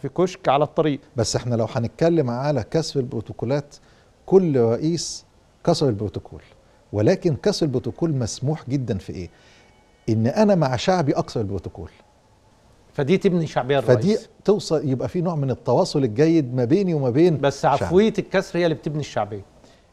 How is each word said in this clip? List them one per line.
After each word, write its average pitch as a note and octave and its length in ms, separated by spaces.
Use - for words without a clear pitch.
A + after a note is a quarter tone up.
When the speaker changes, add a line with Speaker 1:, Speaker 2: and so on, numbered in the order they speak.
Speaker 1:
في C#3 80
كشك F3+ 400
على C#3 140
الطريق. D3 360
Speaker 2:
بس A2+ 200
إحنا A#2+ 200
لو A2 200
هنتكلم D3 540
على B2+ 340
كسر D#3 360
البروتوكولات، B2 760
كل F3 340
رئيس A#2+ 680
كسر D#3 260
البروتوكول، G2+ 520
ولكن D3+ 420
كسر F#3 300
البروتوكول C3 500
مسموح B2+ 540
جدًا A#2+ 280
في - 160
إيه؟ F2 160
إن A2+ 180
أنا G#3 280
مع C3+ 200
شعبي E3+ 360
أكسر D3 300
البروتوكول. F#2 480
Speaker 1:
فدي D3 240
تبني F3 300
شعبية C3+ 320
Speaker 2:
فدي C3 140
Speaker 1:
الرئيس. E3 360
Speaker 2:
توصل، E3 440
يبقى C3 180
في F3+ 140
نوع E3+ 140
من C#3 160
التواصل C#3 520
الجيد C3 520
ما B2+ 100
بيني F3+ 280
وما C3+ 160
بين D#3 280
Speaker 1:
بس C#3 260
Speaker 2:
شعبي. C#3 220
Speaker 1:
عفوية G3 340
الكسر F3+ 400
هي F3 40
اللي D#3+ 120
بتبني D3+ 240
الشعبية. G#2+ 460